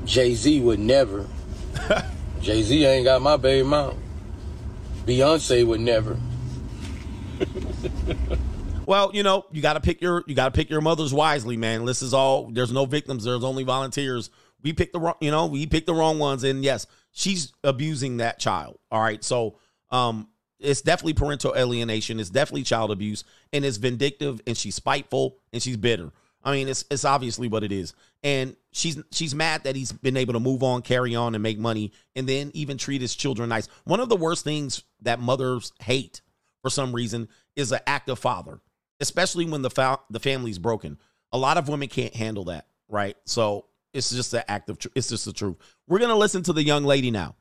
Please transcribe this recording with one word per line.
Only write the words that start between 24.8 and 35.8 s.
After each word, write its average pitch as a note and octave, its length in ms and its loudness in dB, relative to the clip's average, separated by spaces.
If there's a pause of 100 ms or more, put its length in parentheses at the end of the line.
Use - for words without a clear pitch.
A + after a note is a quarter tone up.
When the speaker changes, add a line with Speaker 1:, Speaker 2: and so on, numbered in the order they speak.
Speaker 2:
and A#2 100 -6
she's B2+ 140 -4
bitter. G#2 380 -2 (280)
I C#3 120 -2
mean, C3+ 160 -2
it's, - 200 -6
it's C#3+ 140 -2
obviously B2+ 460 0
what G#2+ 160 -2
it G2+ 80 -4
is. F#2 200 -6 (300)
And C3+ 320 -2 (160)
she's, D#3+ 260 -4 (140)
she's C#3+ 240 -4
mad D#3 300 -2
that C3+ 100 -2
he's C3+ 160 -6
been C3 240 -2
able B2+ 160 0
to A#2 80 0
move B2+ 240 0
on, B2 180 2
carry B2 320 0
on, A#2 220 -2
and G#2+ 80 -2
make A2 160 -2
money, A2 320 -2 (240)
and C3 100 -4
then C#3 280 -2
even C#3 240 -6
treat C#3 240 -4
his A#2+ 160 -4
children B2 320 -2
nice. A2+ 180 -2 (160)
One F#3+ 160 0
of C4 80 -2
the A3+ 80 4
worst E3 300 -2
things D3 380 -4 (180)
that A#2 180 0
mothers B2+ 600 -2